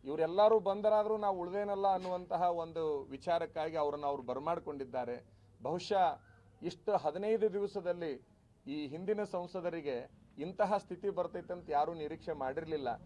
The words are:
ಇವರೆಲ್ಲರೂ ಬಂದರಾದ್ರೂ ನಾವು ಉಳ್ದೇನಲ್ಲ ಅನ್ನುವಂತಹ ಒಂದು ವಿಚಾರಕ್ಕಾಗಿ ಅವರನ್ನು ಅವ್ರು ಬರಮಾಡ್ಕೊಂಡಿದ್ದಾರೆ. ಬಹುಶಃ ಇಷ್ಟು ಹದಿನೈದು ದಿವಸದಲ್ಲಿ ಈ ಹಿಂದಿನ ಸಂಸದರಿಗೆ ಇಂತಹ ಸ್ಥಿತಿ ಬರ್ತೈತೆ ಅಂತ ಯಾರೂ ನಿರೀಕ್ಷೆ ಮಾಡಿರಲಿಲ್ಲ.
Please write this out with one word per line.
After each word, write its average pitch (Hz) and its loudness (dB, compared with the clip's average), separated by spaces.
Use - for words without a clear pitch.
ಇವರೆಲ್ಲರೂ 175 6
ಬಂದರಾದ್ರೂ 214 4
ನಾವು 202 0
ಉಳ್ದೇನಲ್ಲ 196 -2
ಅನ್ನುವಂತಹ 180 -2
ಒಂದು 165 0
ವಿಚಾರಕ್ಕಾಗಿ 160 -2
ಅವರನ್ನು 147 0
ಅವ್ರು 143 0
ಬರಮಾಡ್ಕೊಂಡಿದ್ದಾರೆ. 127 -4
ಬಹುಶಃ 175 2
ಇಷ್ಟು 180 -2
ಹದಿನೈದು 202 2
ದಿವಸದಲ್ಲಿ 175 -4
ಈ 147 -4
ಹಿಂದಿನ 190 -2
ಸಂಸದರಿಗೆ 170 -4
ಇಂತಹ 185 0
ಸ್ಥಿತಿ 196 -4
ಬರ್ತೈತೆ 175 -4
ಅಂತ 175 -10
ಯಾರೂ 151 2
ನಿರೀಕ್ಷೆ 160 -6
ಮಾಡಿರಲಿಲ್ಲ. 143 -2